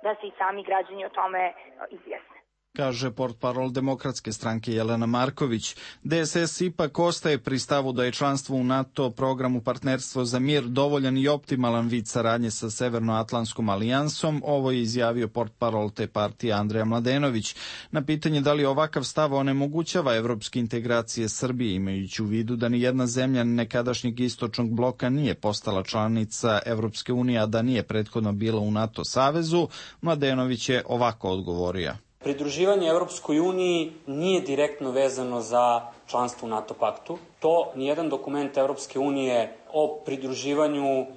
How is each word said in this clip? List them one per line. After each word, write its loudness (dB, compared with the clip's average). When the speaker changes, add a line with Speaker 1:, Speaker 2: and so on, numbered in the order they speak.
Speaker 1:
da -2
se -12
i -14
sami -2
građani -2
o -10
tome, -2
e, -4
izjasne. -14
Speaker 2:
Kaže -2
portparol -2
Demokratske -4
stranke -4
Jelena 0
Marković. 0
D 2
S -4
S 0
ipak -2
ostaje 2
pri -2
stavu 0
da 0
je 2
članstvo 0
u 2
nato 0
programu 0
Partnerstvo 0
za 0
mir 4
dovoljan 2
i 4
optimalan 2
vid 0
saradnje 2
sa -6
Severnoatlantskom 0
alijansom. 0
Ovo 2
je 2
izjavio 0
portparol 0
te -4
partije 0
Andreja 2
Mladenović. 0
Na 0
pitanje 0
da 4
li 4
ovakav 0
stav 0
onemogućava 2
evropske -2
integracije 0
Srbije, -2
imajući -2
u 0
vidu 0
da 0
ni 2
jedna 2
zemlja 2
nekadašnjeg 0
istočnog -2
bloka 0
nije 2
postala -2
članica 0
Evropske -2
unije, 2
a 4
da 0
nije 2
prethodno -2
bila 0
u 0
nato -2
savezu, 2
Mladenović 0
je 2
ovako 0
odgovorio. -2
Speaker 3:
Pridruživanje 2
Evropskoj 0
uniji 0
nije 0
direktno -2
vezano 0
za 4
članstvo -4
u -8
nato -4
paktu. -4
To 2
nijedan -2
dokument -4
Evropske -2
unije 0
o 0
pridruživanju 0